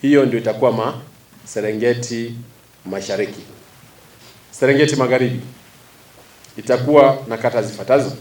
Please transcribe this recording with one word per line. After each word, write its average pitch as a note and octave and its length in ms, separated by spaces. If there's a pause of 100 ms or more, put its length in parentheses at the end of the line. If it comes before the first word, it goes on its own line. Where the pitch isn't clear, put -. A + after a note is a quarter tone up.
Hiyo C#3 240
ndio A#2 140
itakuwa A2 320
ma-, A2+ 220 (520)
Serengeti A#2 880 (520)
Mashariki. G2 540 (1120)
Serengeti C#3+ 440
Magharibi B2+ 440 (1160)
itakuwa C3+ 600 (100)
na A2+ 100
kata A#2 240
zifuatazo. B2+ 600